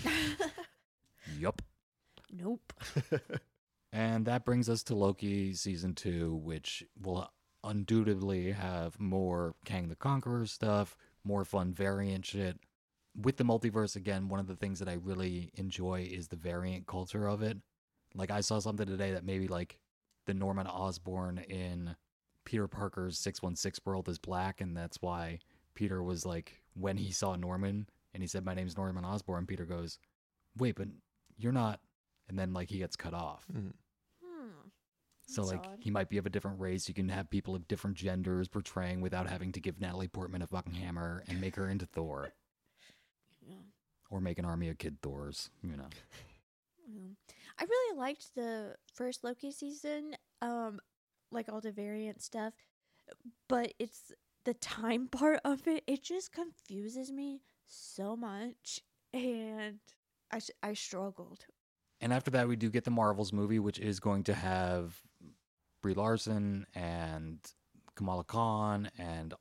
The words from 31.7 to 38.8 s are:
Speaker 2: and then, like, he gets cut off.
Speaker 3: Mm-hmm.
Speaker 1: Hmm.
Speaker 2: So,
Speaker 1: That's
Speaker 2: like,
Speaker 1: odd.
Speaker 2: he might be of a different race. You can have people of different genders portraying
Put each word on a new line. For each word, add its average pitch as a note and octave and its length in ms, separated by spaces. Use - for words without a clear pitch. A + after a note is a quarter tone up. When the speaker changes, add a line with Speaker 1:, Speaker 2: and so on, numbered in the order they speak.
Speaker 2:
and F#2+ 80
then, F#2 160
like, F2+ 160
he G2+ 80
gets F#2 200
cut E2 180
off. E2 360
Speaker 3:
Mm-hmm. G#2 180
Speaker 1:
Hmm. C4+ 440
Speaker 2:
So, C4 140
Speaker 1:
That's F#2 120
Speaker 2:
like, F2 120
Speaker 1:
odd. G2 140
Speaker 2:
he A2 120
might G2 180
be G2 80
of F#2+ 80
a G2+ 40
different G2 300
race. F#2 280
You F#2 60
can F#2+ 160
have F2+ 200
people F#2+ 260
of F2 120
different G2+ 300
genders F#2 500
portraying F#2 540